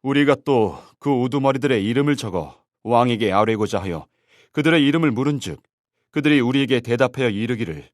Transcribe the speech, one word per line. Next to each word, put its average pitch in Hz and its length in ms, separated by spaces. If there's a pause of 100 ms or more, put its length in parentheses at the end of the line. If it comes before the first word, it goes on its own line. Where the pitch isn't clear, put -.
우리가 139 340 (100)
또 113 340 (180)
그 - 120
우두머리들의 131 720
이름을 139 320
적어 90 460 (220)
왕에게 117 480
아뢰고자 107 500
하여 85 240 (460)
그들의 156 340
이름을 156 240
물은즉, 127 500 (500)
그들이 147 300
우리에게 127 400
대답하여 120 480
이르기를 104 640